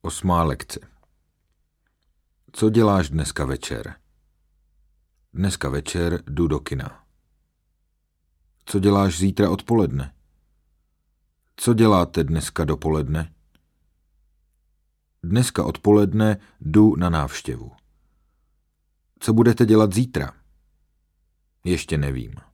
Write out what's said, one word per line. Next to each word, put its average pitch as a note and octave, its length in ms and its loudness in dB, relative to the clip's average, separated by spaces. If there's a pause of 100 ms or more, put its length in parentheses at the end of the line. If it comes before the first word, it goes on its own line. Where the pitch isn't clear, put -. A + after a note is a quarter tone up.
Osmá E2+ 400 -2
lekce. - 380 -4 (1700)
Co G#2+ 180 0
děláš G2+ 400 2
dneska D2 340 -4
večer? C2 500 -8 (1400)
Dneska F2+ 360 -4
večer E2+ 580 -4
jdu E2 200 -2
do D2 140 -2
kina. - 440 -10 (1600)
Co - 140 -4
děláš G2 400 2
zítra F#2+ 320 0
odpoledne? E2+ 640 -2 (1400)
Co - 180 0
děláte F#2+ 500 4
dneska D#2 400 -4
dopoledne? D#2 720 -4 (1900)
Dneska G2 420 -2
odpoledne G#2 760 2 (220)
jdu G2 360 4
na F2 140 0
návštěvu. B1+ 640 -6 (1500)
Co - 140 -2
budete A#2 340 4
dělat G#2+ 260 4
zítra? G2+ 400 -4 (1300)
Ještě E2+ 340 -2
nevím. C2 360 -6 (200)